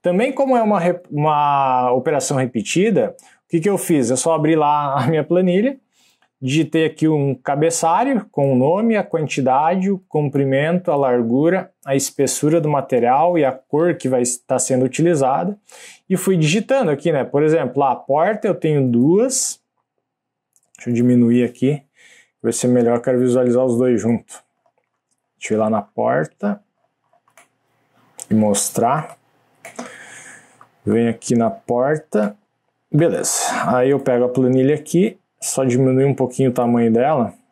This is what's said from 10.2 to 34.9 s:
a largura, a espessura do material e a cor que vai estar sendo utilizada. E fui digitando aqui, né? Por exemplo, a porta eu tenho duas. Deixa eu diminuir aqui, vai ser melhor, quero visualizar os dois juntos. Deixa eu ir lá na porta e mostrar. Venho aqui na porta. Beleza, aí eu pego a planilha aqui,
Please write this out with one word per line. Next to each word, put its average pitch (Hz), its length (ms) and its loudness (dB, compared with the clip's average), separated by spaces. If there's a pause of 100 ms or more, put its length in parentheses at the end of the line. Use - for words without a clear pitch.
a 147 40 0
largura, 131 760 0 (120)
a 139 120 -2
espessura 143 640 0
do 151 80 -2
material 135 720 0
e 147 80 2
a 131 40 0
cor 156 440 -2
que - 120 -8
vai 127 140 0
estar 123 380 -4
sendo 127 260 0
utilizada. 156 720 0 (540)
E 190 60 0
fui 190 200 0
digitando 180 540 0
aqui, 147 200 -2
né? 139 140 0
Por 143 180 -2
exemplo, 151 400 0
a 127 140 2
porta 180 500 -2
eu 185 80 0
tenho 147 320 0
duas. 165 720 0 (1160)
Deixa - 140 -10
eu 120 40 -2
diminuir 120 500 4
aqui, 131 380 -2 (600)
vai 117 100 -2
ser - 160 -2
melhor, 120 320 2
quero 127 180 -2
visualizar 123 460 2
os 123 120 0
dois 123 240 2
juntos. 113 420 -4 (960)
Deixa - 160 -4
eu 107 40 0
ir - 20 0
lá 110 100 0
na 110 120 -2
porta 151 800 -4 (1700)
e 104 40 0
mostrar. 110 840 0 (1700)
Venho 117 260 0
aqui 113 240 -4
na 113 160 2
porta. 123 840 -2 (540)
Beleza, - 600 0 (160)
aí 127 240 2
eu 139 100 2
pego 123 240 0
a 127 60 -2
planilha 131 440 2
aqui, 170 440 -2 (200)